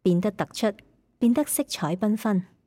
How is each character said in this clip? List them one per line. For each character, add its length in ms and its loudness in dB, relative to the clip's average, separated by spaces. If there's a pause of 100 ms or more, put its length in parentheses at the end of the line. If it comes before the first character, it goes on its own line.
變 220 2
得 80 0
突 140 -4 (100)
出， 180 -2 (460)
變 160 4
得 100 2
色 200 -4
彩 300 -4
繽 220 0
紛。 280 0 (220)